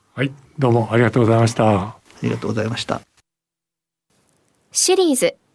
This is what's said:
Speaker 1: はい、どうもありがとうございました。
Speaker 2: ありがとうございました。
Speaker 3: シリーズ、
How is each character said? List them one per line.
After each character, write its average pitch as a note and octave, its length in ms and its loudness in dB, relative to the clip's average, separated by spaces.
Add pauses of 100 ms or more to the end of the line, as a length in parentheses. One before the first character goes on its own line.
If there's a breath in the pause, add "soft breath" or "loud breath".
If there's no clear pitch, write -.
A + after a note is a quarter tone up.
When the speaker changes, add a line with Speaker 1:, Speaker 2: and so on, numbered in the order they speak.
(160)
Speaker 1:
は B2+ 80 -4
い、 C3+ 80 -6 (260)
ど C3 120 2
う - 20 4
も A2+ 180 0
あ A2 60 0
り A#2+ 80 4
が A2 80 2
と B2+ 80 2
う A#2 40 4
ご G#2+ 60 4
ざ A2+ 60 4
い A2+ 40 4
ま A2+ 60 4
し A2+ 80 -2
た。 G#2+ 240 2
Speaker 2:
あ G2+ 180 -8 (280)
り A#2 60 -2
が A#2 80 -4
と - 100 -8
う - 20 -4
ご A2 40 -6
ざ G#2+ 100 -4
い A2 40 -6
ま A#2+ 80 -6
し - 80 -8
た。 - 180 -8 (1700)
Speaker 3:
シ - 240 0
リ F4 160 2
ー - 20 0
ズ、 - 220 -2 (180)